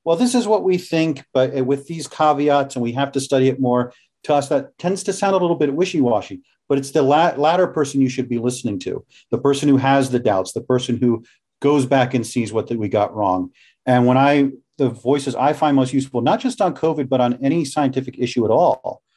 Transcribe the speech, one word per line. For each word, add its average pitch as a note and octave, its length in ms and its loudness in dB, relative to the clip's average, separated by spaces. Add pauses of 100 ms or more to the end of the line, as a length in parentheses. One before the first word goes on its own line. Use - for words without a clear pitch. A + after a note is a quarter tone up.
"Well, E3 140 0
this B3 180 0
is A3+ 100 0
what G#3 200 0
we F#3 120 2
think, D#3+ 460 -2 (100)
but C3 200 0 (120)
with C3+ 220 -2
these D#3+ 180 -10
caveats, C#3+ 720 0
and B2 80 -4
we A#2 80 -2
have C#3 220 -4
to C3+ 80 -2
study C3 260 2
it C3+ 140 -2
more," B2 320 0 (300)
to D3+ 100 0
us, C#3 160 0
that C#3 280 -4
tends F#3 260 -4
to - 100 -4
sound G3 220 0
a F#3+ 40 2
little E3+ 160 0
bit C#3 180 0
wishy-washy. B2 680 -2 (260)
But C#3 100 0
it's C3+ 140 -6
the D#3 100 2
la-, D3+ 360 2
latter E3+ 300 2
person C#3+ 340 -2
you C3 80 2
should B2+ 180 -4
be A#2+ 120 -4
listening A#2 400 -4
to, F2+ 260 -8 (260)
the A2+ 60 -2
person C#3 320 0
who C3+ 80 6
has C3+ 320 2
the B2 100 0
doubts, G2+ 320 0
the - 80 -6
person B2 380 -2
who A#2 260 0 (380)
goes C#3+ 240 2
back C3 280 2
and A2+ 140 0
sees A2 240 -4
what A2 160 -2
that A#2+ 100 -4
we G#2 120 -4
got G#2 260 0
wrong. F#2 360 -2 (340)
And B2 200 4
when B2+ 120 4
I, C#3 320 4 (280)
the C3 120 2
voices C3+ 460 -2
I C#3+ 180 0
find D3 240 2
most C3 160 0
useful, C3 280 -2
not F3 200 0
just - 180 -4
on F#3 160 0
covid, D3+ 320 -2
but C3 140 2
on B2 200 0
any D#3 220 0
scientific C3+ 560 -4
issue A#2+ 240 -2
at G#2+ 80 0
all, C#3+ 500 0 (160)